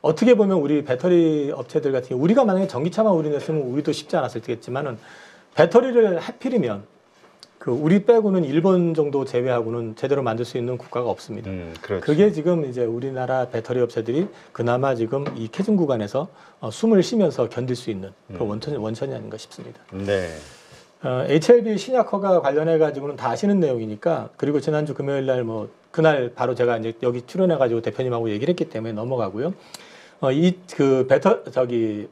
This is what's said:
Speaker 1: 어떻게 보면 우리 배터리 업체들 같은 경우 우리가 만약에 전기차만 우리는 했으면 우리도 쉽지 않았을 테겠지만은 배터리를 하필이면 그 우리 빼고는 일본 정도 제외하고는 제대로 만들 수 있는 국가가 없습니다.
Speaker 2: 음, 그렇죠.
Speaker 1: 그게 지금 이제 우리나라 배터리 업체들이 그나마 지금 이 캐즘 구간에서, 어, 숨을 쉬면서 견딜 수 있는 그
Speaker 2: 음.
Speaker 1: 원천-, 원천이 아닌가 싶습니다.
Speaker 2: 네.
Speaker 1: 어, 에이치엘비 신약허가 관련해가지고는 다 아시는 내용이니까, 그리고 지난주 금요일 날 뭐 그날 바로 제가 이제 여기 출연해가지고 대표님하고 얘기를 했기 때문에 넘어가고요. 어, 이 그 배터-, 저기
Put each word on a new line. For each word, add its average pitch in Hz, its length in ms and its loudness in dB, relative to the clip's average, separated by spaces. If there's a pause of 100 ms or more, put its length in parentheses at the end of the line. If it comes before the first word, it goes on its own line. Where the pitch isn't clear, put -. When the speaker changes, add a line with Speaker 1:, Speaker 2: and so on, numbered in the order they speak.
Speaker 1:
어떻게 214 340 4
보면 196 220 2
우리 147 260 0
배터리 156 720 2
업체들 139 380 -4
같은 127 180 -2
경우 127 140 -2
우리가 233 220 4
만약에 190 220 2
전기차만 180 460 0
우리는 151 220 0
했으면 151 260 -2
우리도 135 300 -2
쉽지 - 240 -6
않았을 123 260 -2
테겠지만은 123 560 -6 (580)
배터리를 220 640 4
하필이면 147 760 -4 (600)
그 - 140 -6
우리 170 340 2
빼고는 208 380 4
일본 170 500 2
정도 143 320 0
제외하고는 117 720 -2
제대로 139 260 -2
만들 117 240 -2
수 127 140 -8
있는 123 180 -4
국가가 123 320 -6
없습니다. 101 400 -8
Speaker 2:
음, 90 320 -10
그렇죠. 95 240 -6
Speaker 1:
그게 180 260 4
지금 156 380 0
이제 123 160 -2
우리나라 127 600 -4
배터리 123 340 -4
업체들이 120 460 -2 (240)
그나마 123 420 0
지금 123 320 -2 (100)
이 113 120 -8
캐즘 208 280 0
구간에서, 135 520 0 (320)
어, 117 100 -8
숨을 214 320 4
쉬면서 160 480 0
견딜 123 260 -4
수 - 140 -10
있는 95 220 -8 (260)
그 87 60 -4
Speaker 2:
음. 107 80 -2
Speaker 1:
원천-, 147 240 -6
원천이 117 400 -6
아닌가 107 220 -12
싶습니다. - 420 -18 (120)
Speaker 2:
네. 95 380 -2 (720)
Speaker 1:
어, 127 260 -2
에이치엘비 214 520 6
신약허가 196 600 2
관련해가지고는 147 760 0
다 123 160 -4
아시는 202 280 2
내용이니까, 120 800 -2
그리고 147 220 0
지난주 151 340 -2
금요일 139 320 -4
날 127 180 0
뭐 110 260 -6 (200)
그날 143 460 2
바로 127 180 -2
제가 120 240 2
이제 113 240 -4
여기 123 240 -2
출연해가지고 135 560 2
대표님하고 117 480 -4
얘기를 110 220 -2
했기 175 140 -2
때문에 113 280 -8
넘어가고요. 117 600 -4 (640)
어, 135 100 2
이 175 280 2 (160)
그 131 340 4
배터-, - 360 4
저기 113 680 -2